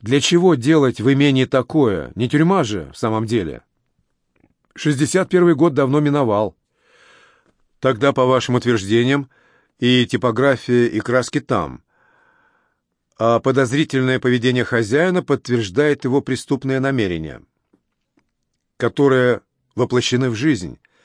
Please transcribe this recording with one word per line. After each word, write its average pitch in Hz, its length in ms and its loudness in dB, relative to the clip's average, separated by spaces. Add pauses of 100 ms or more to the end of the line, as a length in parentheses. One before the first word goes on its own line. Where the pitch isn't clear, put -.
«Для 127 180 0
чего 175 340 2
делать 135 460 2
в 113 100 2
имении 135 360 2
такое? 113 680 -2
Не 120 140 -4
тюрьма 165 340 2
же, 98 300 -6
в - 60 -20
самом 110 260 -2
деле». 92 380 -4 (1120)
«Шестьдесят 151 560 -2
первый 175 240 4
год 151 180 2
давно 139 280 0
миновал». 120 580 0 (1200)
«Тогда, 131 340 0
по 127 140 2
вашим 127 300 2
утверждениям, 120 720 0 (480)
и 123 260 2
типография, 120 840 0
и 107 120 -4
краски 123 400 -2
там. 80 420 -6 (1400)
А 113 200 2
подозрительное 131 800 0
поведение 123 460 0
хозяина 143 580 0
подтверждает 123 800 -2
его 135 200 0
преступные 135 580 -4
намерения, 90 600 -4 (1400)
которые 127 640 2 (340)
воплощены 123 540 0
в 113 40 -4
жизнь, 104 460 -4 (240)